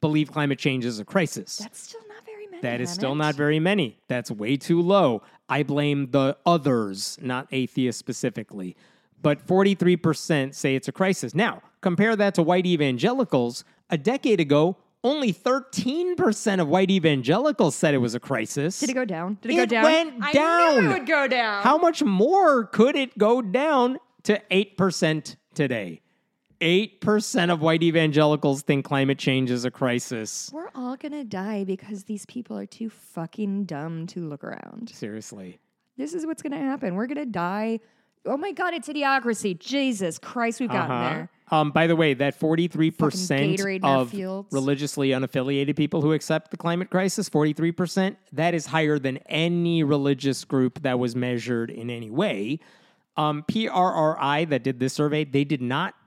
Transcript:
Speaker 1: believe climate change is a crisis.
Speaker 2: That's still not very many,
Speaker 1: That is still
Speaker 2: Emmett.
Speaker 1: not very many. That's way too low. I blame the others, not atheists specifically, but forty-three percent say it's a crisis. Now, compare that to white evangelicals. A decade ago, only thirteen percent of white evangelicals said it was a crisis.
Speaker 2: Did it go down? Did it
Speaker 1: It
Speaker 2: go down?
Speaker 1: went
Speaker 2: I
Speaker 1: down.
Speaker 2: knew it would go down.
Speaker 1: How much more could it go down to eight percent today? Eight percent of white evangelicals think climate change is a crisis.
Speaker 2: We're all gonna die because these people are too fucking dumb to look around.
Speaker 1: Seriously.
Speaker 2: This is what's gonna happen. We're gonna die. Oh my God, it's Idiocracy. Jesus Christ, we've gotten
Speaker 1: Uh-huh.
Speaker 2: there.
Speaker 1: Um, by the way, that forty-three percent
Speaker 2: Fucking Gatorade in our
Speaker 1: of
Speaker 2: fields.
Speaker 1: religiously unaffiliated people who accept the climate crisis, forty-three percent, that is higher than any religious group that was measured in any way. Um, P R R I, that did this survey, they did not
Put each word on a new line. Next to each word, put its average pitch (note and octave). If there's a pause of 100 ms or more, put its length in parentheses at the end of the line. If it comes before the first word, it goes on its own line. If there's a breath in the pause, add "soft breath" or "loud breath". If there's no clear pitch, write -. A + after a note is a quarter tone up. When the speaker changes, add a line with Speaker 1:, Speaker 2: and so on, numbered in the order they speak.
Speaker 1:
believe D3+
climate C#3+
change C3
is A#2
a G#2
crisis. -
Speaker 2:
That's G#3
still A4+
not G#4+
very -
many, F4
Speaker 1:
That A#2+
is B2
still C3+
Speaker 2:
Emmett. D3+
Speaker 1:
not D3+
very D3
many. F3 (100)
That's B2
way A2
too E3+
low. E3+ (260 soft breath)
I C3+
blame C#3+
the C#3
others, A#2+
not B2+
atheists B2+
specifically, G#2+ (460 soft breath)
but D3
forty-three F#3
percent C#3+
say C3+
it's C3
a C3
crisis. F#3
Now, F#3 (180)
compare G3
that G3+
to F3+
white F3+
evangelicals. D3 (260 soft breath)
A F3
decade A3
ago, D3+ (280)
only C4+
thirteen C4
percent D#4
of D#3
white F#3
evangelicals E3
said D3+
it C3+
was A#2+
a B2
crisis. C#3
Speaker 2:
Did C#4
it C4
go B3+
down? F#3+
Did A3+
it -
Speaker 1:
It -
Speaker 2:
go F4
down? A3
Speaker 1:
went D#4+
Speaker 2:
I D4
Speaker 1:
down. D#4+
Speaker 2:
knew D3+
it -
would B3
go C#4+
down. A3
Speaker 1:
How C4+
much E4
more C4+
could B3+
it C4+
go A3+
down B3+ (260)
to G#3 (100)
eight G3
percent D#3+ (180)
today? A2 (600)
Eight F3+
percent G#3
of E3
white D#3+
evangelicals D3+
think C#3
climate C3+
change C3
is B2
a B2+
crisis. A#2+
Speaker 2:
We're D#4+
all B3+
gonna D4
die G#3
because G3
these G#3
people A3
are G3
too A3+
fucking G3
dumb D#3+
to F#3+
look D3
around. -
Speaker 1:
Seriously. G#2 (360)
Speaker 2:
This D4
is D#4+
what's D#4+
gonna C#4+
happen. C4+
We're A3
gonna D4
die. G#3 (480 soft breath)
Oh B3
my F4+
God, F4
it's D4
Idiocracy. C4
Jesus A#3+
Christ, A#3
we've B3
gotten E3+
Speaker 1:
Uh-huh. B2
Speaker 2:
there. D#3+ (220)
Speaker 1:
Um, D3+
by E3
the E3+
way, D#3+
that C#3
forty-three D#3+
percent D#3
Speaker 2:
Fucking D3+
Gatorade G3
in F#3
our C#3
Speaker 1:
of B2
Speaker 2:
fields. F#3+
Speaker 1:
religiously C#3
unaffiliated C#3
people D3+
who D#3
accept D#3
the -
climate F3
crisis, F#3+
forty-three D#3
percent, F#3 (140)
that E3
is E3
higher D3+
than C3+
any E3+
religious C#3
group C3
that C3
was B2
measured A#2+
in A2+
any A#2
way. C3 (580 soft breath)
Um, D3+
P A3
R F3+
R D#3+
I, D3
that C3+
did B2+
this C3
survey, D3+
they C#3
did C3+
not C#3 (120)